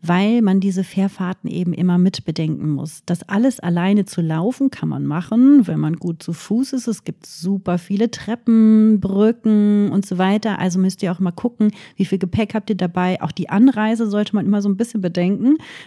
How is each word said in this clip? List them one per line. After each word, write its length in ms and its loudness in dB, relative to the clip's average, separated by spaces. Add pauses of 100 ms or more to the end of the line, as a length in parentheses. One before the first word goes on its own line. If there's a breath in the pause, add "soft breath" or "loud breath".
weil 400 2
man 200 2
diese 240 -2
Fährfahrten 640 -4
eben 240 -4
immer 240 0
mit 260 2
bedenken 460 -4
muss. 360 -6
Das 220 -6
alles 320 0
alleine 460 0
zu 160 -8
laufen 480 -2
kann 180 -8
man 180 -4
machen, 640 4
wenn 140 -2
man 160 -2
gut 260 -8
zu 80 -8
Fuß 400 -4
ist. 160 -6
Es 160 -6
gibt 220 -12
super 520 -4
viele 320 -2
Treppen, 920 4
Brücken 880 2
und 140 0
so 120 -6
weiter. 420 0
Also 200 0
müsst 240 0
ihr 80 -2
auch 80 -6
mal 120 0
gucken, 400 0 (260 loud breath)
wie 80 0
viel 140 -2
Gepäck 340 -2
habt 160 -6
ihr 80 0
dabei. 440 -2
Auch 120 -6
die 160 -8
Anreise 600 2
sollte 240 -2
man 120 0
immer 160 2
so 80 0
ein 80 0
bisschen 240 -4
bedenken. 560 0 (300 loud breath)